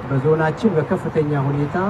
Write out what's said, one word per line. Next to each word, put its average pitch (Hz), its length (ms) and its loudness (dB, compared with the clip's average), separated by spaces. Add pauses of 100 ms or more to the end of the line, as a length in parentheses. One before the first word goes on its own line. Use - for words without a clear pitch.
በዞናችን 156 680 2
በከፍተኛ 156 600 -2 (100)
ሁኔታ 143 360 -2 (120)